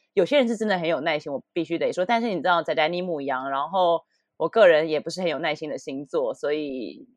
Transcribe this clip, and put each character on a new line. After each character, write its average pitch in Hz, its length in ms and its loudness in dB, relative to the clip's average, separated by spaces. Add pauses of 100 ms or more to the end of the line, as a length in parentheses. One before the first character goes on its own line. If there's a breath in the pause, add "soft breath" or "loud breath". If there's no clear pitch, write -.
(140)
有 196 100 2
些 294 140 2
人 254 100 4
是 226 80 0
真 220 120 -4
的 190 100 2
很 165 100 -2
有 156 140 0
耐 156 180 -2
心， 147 140 -8
我 127 180 -8
必 165 140 -4
须 165 120 -4
得 135 140 0
说。 180 140 -2
但 233 160 0
是 233 80 -2
你 196 60 -2
知 143 80 -4
道， 170 180 2
宅 151 140 -2
宅 156 120 2
你 180 140 -2
母 175 180 -4
羊， 135 300 -4
然 139 180 -2
后 175 320 2 (380)
我 - 100 -2
个 214 200 6
人 160 200 6
也 151 120 0
不 160 100 -8
是 170 120 -8
很 180 60 -2
有 147 120 -2
耐 156 160 -2
心 151 140 -10
的 - 80 -8
星 143 280 -10
座， 131 280 -2
所 147 200 -4
以 131 520 -8 (120)